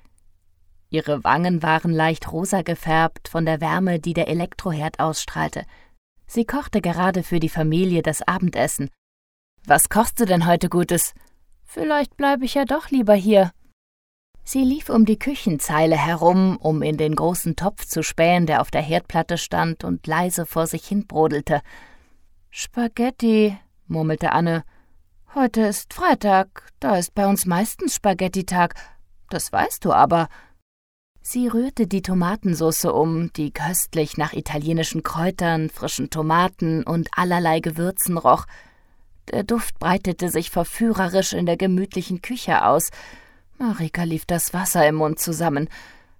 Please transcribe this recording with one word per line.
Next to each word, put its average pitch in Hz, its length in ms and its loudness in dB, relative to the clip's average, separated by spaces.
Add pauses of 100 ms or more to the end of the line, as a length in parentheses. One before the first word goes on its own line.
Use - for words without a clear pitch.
(880)
Ihre 147 340 -2
Wangen 170 380 2
waren 160 300 0
leicht 160 400 0
rosa 175 320 -2
gefärbt 160 640 0
von 165 180 -2
der 160 160 0
Wärme, 170 380 0
die 165 140 -4
der 160 160 0
Elektroherd 160 680 -4
ausstrahlte. 151 640 -4 (640)
Sie 233 200 -2
kochte 254 360 -2
gerade 175 400 0
für 170 180 0
die 156 100 0
Familie 165 520 2
das 156 260 -2
Abendessen. 170 640 -2 (760)
„Was 139 220 4
kochst - 300 2
du 240 60 4
denn 175 220 4
heute 175 220 4
Gutes? 175 440 0 (520)
Vielleicht 294 520 -2
bleibe 277 280 0
ich - 100 -4
ja 277 100 2
doch 294 240 -2
lieber 226 240 4
hier.“ 196 380 6 (960)
Sie 269 160 0
lief 269 260 0
um 226 160 6
die 214 120 2
Küchenzeile 160 800 0
herum, 170 600 4
um 156 260 0
in 151 140 -2
den 151 180 0
großen 170 400 -2
Topf - 300 -4
zu - 180 -4
spähen, 175 420 4
der 143 160 2
auf - 80 -2
der - 140 -2
Herdplatte 165 560 -2
stand 165 440 -4
und 170 220 -6
leise 170 400 -2
vor 165 220 -2
sich 160 180 -8
hin 202 220 -4
brodelte. 151 540 0 (880)
„Spaghetti“, 226 1080 0 (300)
murmelte 156 460 0
Anne. 165 300 2 (720)
„Heute 247 280 2
ist - 340 -2
Freitag, 208 840 0
da 233 160 2
ist 175 200 -2
bei 202 100 2
uns 196 220 2
meistens 214 480 -2
Spaghetti-Tag. 180 800 0 (560)
Das - 200 -6
weißt - 320 -2
du 165 80 2
aber.“ 156 380 4 (920)
Sie 247 260 -4
rührte 233 400 0
die 190 160 -2
Tomatensauce 175 840 0
um, 165 480 0
die 151 160 -4
köstlich 151 640 -4
nach - 180 -2
italienischen 160 680 -4
Kräutern, 165 720 -2
frischen - 400 -6
Tomaten 160 720 0
und 165 340 -2
allerlei 175 440 2
Gewürzen 170 580 -4
roch. 131 260 4 (880)
Der 202 120 -2
Duft 226 360 -4
breitete 180 500 -2
sich 165 220 -2
verführerisch 190 840 0
in 175 140 -2
der 170 100 0
gemütlichen 185 640 -2
Küche - 420 -2
aus. 143 280 2 (680)
Marika 175 460 -4
lief 160 220 -4
das - 280 -4
Wasser 180 340 2
im 151 80 2
Mund 156 220 0
zusammen. 160 520 -2 (500)